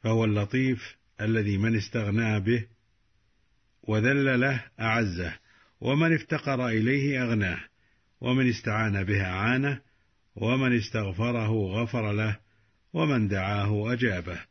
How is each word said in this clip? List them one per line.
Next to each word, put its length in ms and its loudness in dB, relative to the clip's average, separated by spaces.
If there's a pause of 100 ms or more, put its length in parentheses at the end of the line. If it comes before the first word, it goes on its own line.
فهو 220 2
اللطيف 720 0 (240)
الذي 380 2
من 180 2
استغنى 640 0
به 240 0 (1160)
وذل 580 2
له 240 0 (160)
أعزه، 580 -2 (420)
ومن 340 2
افتقر 540 -2
إليه 560 0
أغناه، 340 0 (600)
ومن 280 2
استعان 560 -2
به 200 0
أعانه، 560 -2 (560)
ومن 400 0
استغفره 1040 -2
غفر 300 -2
له، 260 -2 (540)
ومن 360 2
دعاه 640 0
أجابه. 480 -2 (100)